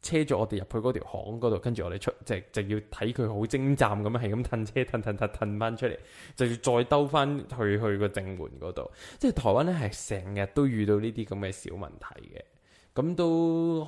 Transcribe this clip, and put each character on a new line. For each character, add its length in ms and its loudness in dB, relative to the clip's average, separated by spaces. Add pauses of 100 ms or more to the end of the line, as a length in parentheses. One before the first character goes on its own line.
車 200 -2
咗 180 2
我 100 2
哋 40 -4
入 120 -2
去 140 -4
嗰 160 2
條 100 -4
巷 180 -8 (160)
嗰 120 2
度， 80 2
跟 160 -2
住 100 -4
我 60 -4
哋 80 -6
出， 120 -2 (140)
就， 160 -2 (100)
就 120 -2
要 160 -2 (120)
睇 220 -4
佢 160 0 (100)
好 80 0
精 300 2
湛 260 2
噉 60 0
樣， 100 0
係 160 -2
咁 100 -2
褪 220 -2
車， 140 -2
褪， 220 -2
褪， 160 -4
褪， 160 0
褪 240 -4
返 180 -2
出 80 -4
嚟， 140 -2 (380)
就 100 2
要 100 0
再 320 4
兜 180 4
返 320 2 (120)
去， 280 2
去 200 2
個 100 2
正 200 -4
門 100 -8 (200)
嗰 140 -8
度。 180 -8 (280)
即 100 2
係 40 4
台 180 2
灣 140 6
咧， 100 0
係 340 -4
成 280 -6
日 180 2
都 120 4
遇 200 2
到 120 6
呢 140 -2
啲 140 -6
噉 120 -6
嘅 140 -4
小 240 -12
問 120 -10 (100)
題 360 -16
嘅。 80 -16 (520)
噉 200 0
都 720 4